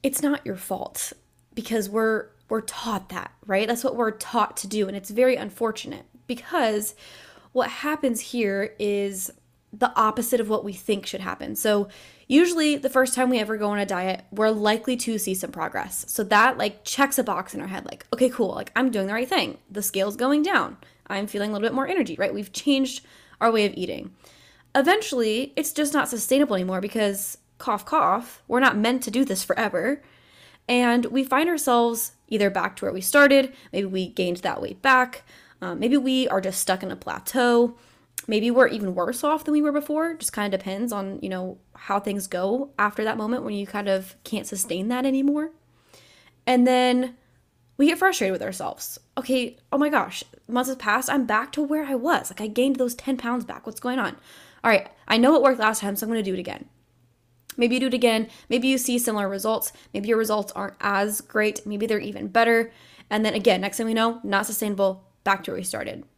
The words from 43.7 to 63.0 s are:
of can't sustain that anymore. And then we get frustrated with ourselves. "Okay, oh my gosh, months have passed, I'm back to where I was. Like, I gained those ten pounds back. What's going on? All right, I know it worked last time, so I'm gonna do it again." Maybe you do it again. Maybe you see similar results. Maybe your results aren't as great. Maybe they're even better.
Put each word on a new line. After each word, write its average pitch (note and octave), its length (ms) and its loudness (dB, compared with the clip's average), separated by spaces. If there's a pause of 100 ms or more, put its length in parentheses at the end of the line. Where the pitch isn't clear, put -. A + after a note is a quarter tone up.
of F#3+ 360 -2
can't G3+ 220 -6
sustain F#3+ 420 -4
that B3+ 180 -2
anymore. C#4+ 460 0 (920)
And B3 200 6
then B3+ 500 4 (600)
we C#4+ 80 6
get E4+ 120 4
frustrated F#4 340 2
with F3+ 100 -4
ourselves. - 560 -8 (180)
"Okay, B3 400 -2 (160)
oh C#4+ 60 2
my D4 100 2
gosh, B3+ 360 -2 (220)
months B3 220 -2
have C4 100 -6
passed, A3 300 0
I'm C#4 160 2
back A3 280 -2
to D4+ 100 -2
where D4+ 220 0
I C4+ 100 -2
was. C4 360 0
Like, G3 120 -10
I A3 60 -6
gained B3 280 2
those B3 180 0
ten C4 220 -2
pounds A#3+ 300 -4
back. - 180 -14
What's A3 160 -12
going B3 180 -2
on? G#3 180 -2 (460)
All A#3 80 4
right, - 180 4 (180)
I A3 100 4
know C4 200 8
it B3+ 60 6
worked C4 180 6
last G#3+ 200 2
time, G3+ 160 -2
so G#3 80 -6
I'm A3 60 -4
gonna A3+ 120 0
do F#3+ 120 -2
it F#3+ 60 -6
again." - 280 -12 (920)
Maybe A#3+ 180 4
you B3+ 40 2
do C4+ 60 2
it B3 80 0
again. A3+ 340 2 (220)
Maybe B3 180 2
you C4+ 80 4
see B3 220 0
similar G#3+ 300 -2
results. G3+ 440 -2 (220)
Maybe G3+ 140 -4
your A3+ 100 4
results G#3+ 340 -2
aren't G3 260 -8
as G3+ 440 -2
great. G#3+ 440 -2
Maybe G#3 200 -4
they're G#3+ 120 0
even G3+ 300 -8
better. A3+ 420 4 (380)